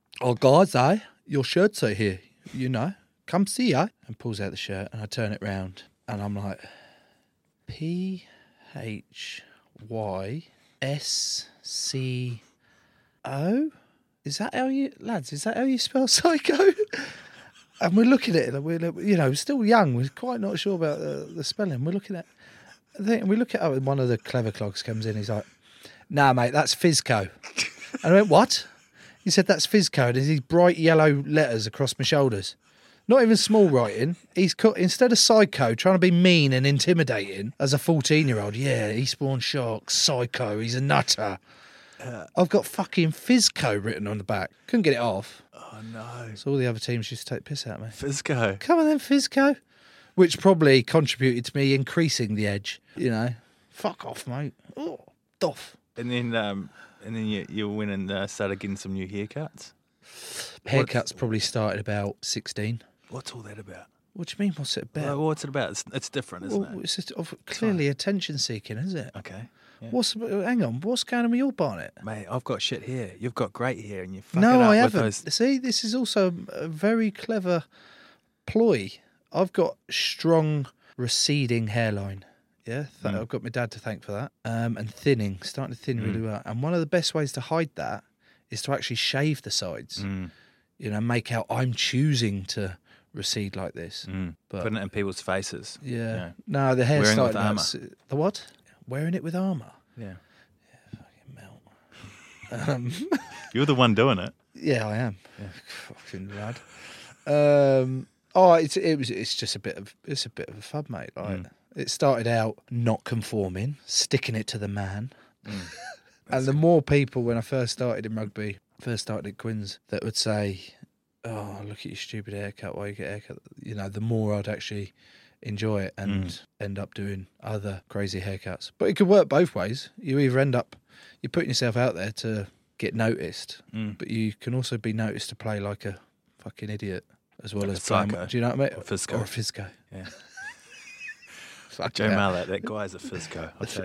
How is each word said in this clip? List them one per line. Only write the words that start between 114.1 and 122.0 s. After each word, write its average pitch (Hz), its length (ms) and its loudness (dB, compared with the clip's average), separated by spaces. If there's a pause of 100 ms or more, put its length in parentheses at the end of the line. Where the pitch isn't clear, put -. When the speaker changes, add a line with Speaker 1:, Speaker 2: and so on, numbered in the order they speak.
Speaker 1:
it 107 120 -4
to 117 100 -8
the 104 100 -6
man. 101 440 -6 (340)
Speaker 2:
Mm. 107 80 -10
Speaker 1:
<laughs> 90 200 -10 (600)
And 131 120 0
the 135 80 2
more 160 280 6
people, 135 420 0
when 117 140 0
I 117 40 -2
first 127 320 -2
started 110 320 -4
in 110 100 -6
rugby, 104 440 -8 (200)
first 117 240 -6
started 107 240 -8
at 101 100 -14
Quins, 107 420 -8 (100)
that 101 120 -6
would 110 140 -6
say, 104 460 -2 (640)
"Oh, 104 400 -10
look 104 140 -14
at - 80 -14
your 90 100 -12
stupid 101 360 -10